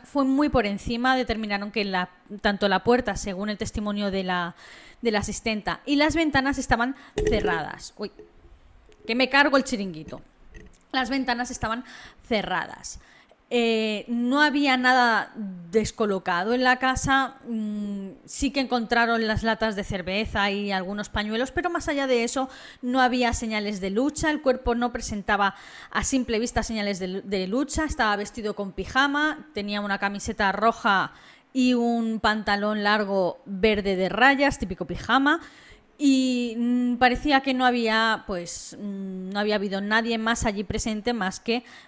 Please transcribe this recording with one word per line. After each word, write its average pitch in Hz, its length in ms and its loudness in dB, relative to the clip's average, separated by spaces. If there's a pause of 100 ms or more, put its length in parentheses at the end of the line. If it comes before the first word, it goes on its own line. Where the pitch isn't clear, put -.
fue 277 180 0
muy 269 240 2
por 247 180 2
encima. 233 520 0
Determinaron 214 520 -4
que 208 140 -2
la, 185 280 -2 (280)
tanto 202 300 2
la 185 160 2
puerta, 240 320 2
según 202 320 -6
el 208 80 -6
testimonio 208 520 -4
de 190 140 -2
la, 180 320 -2 (460)
de 233 100 0
la 208 80 4
asistenta, 208 680 -4
y 285 120 2
las 294 180 4
ventanas 277 420 2
estaban 254 380 0 (320)
cerradas. 180 680 -2
Uy, 202 120 -8 (960)
que 226 100 -4
me 254 120 4
cargo 277 300 4
el 262 80 2
chiringuito. 185 560 -8 (720)
Las 262 160 -2
ventanas 247 420 -2
estaban 233 320 -4 (420)
cerradas. - 760 -4 (540)
Eh, 220 520 0
no 240 340 2
había 285 360 4
nada 247 540 4 (380)
descolocado 202 880 0
en 254 80 2
la 254 160 4
casa. 269 560 2 (120)
Mm, 208 680 -6 (120)
sí - 240 -2
que 269 120 -2
encontraron 233 680 2
las 214 160 -2
latas 220 320 0
de 196 80 -4
cerveza 202 680 -2
y 202 220 -2
algunos 196 380 -4
pañuelos, 226 420 -4
pero 349 180 -2
más 339 180 -4
allá 277 200 -2
de 240 160 2
eso 262 260 -2 (320)
no 247 180 0
había 247 340 4
señales 214 460 -4
de 190 120 -2
lucha. 294 400 0
El 302 100 -2
cuerpo 254 320 2
no 240 180 0
presentaba 208 640 0 (380)
a 208 120 -2
simple 240 360 0
vista 233 240 -2
señales 208 340 -2
de 185 120 -6
lu-, 190 140 -6
de 190 220 -2
lucha. 285 400 -2
Estaba 220 300 0
vestido 208 400 -6
con 196 160 -6
pijama, 285 840 0
tenía 208 280 -4
una 202 180 -2
camiseta 202 520 -2
roja 202 600 2 (400)
y 254 240 4
un 233 440 0
pantalón 208 640 0
largo 196 600 2
verde 196 500 2
de 185 140 2
rayas, 277 480 4
típico 185 280 -6
pijama. 269 560 2 (580)
Y, 254 580 2
mm, 247 380 2
parecía 254 460 4
que 277 120 0
no 254 140 2
había, 226 580 2
pues, - 540 -8
mm, 190 500 -8
no 202 100 -4
había 208 160 0
habido 196 240 -2
nadie 226 380 0
más 226 300 0
allí 208 160 -2
presente 214 500 -4
más 190 260 -4
que 233 240 -4 (240)